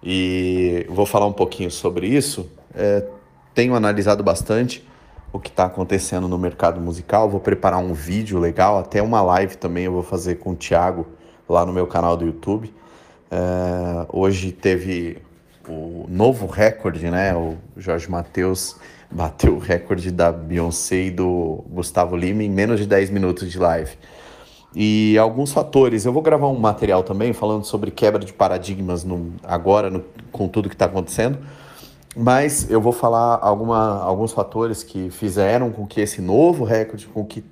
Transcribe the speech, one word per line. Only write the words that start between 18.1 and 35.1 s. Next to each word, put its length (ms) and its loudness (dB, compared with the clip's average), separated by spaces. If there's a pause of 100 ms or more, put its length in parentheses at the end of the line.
Mateus 640 -4 (340)
bateu 460 2
o 20 -6
recorde 540 -2
da 220 4
Beyoncé 680 -2
e 80 -2
do 580 -2
Gustavo 480 -2
Lima 260 -2
em 60 -2
menos 280 2
de 80 0
dez 240 4
minutos 400 -2
de 80 -10
live. 340 0 (880)
E 380 4
alguns 360 2
fatores, 520 4
eu 80 0
vou 80 2
gravar 280 4
um 100 -2
material 420 2
também 320 -2
falando 300 -2
sobre 260 -4
quebra 340 2
de 100 -14
paradigmas 680 -2
no, 380 -6
agora, 480 2
no, 140 -4 (280)
com 160 -4
tudo 220 -2
que 60 -14
tá 100 2
acontecendo, 540 -2 (760)
mas 540 2
eu 100 4
vou 120 2
falar 500 2
alguma, 600 2
alguns 300 0
fatores 500 -2
que 260 -8
fizeram 640 0